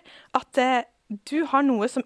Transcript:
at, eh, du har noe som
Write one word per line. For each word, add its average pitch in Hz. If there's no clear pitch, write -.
at, -
eh, 254
du 311
har 277
noe 233
som 254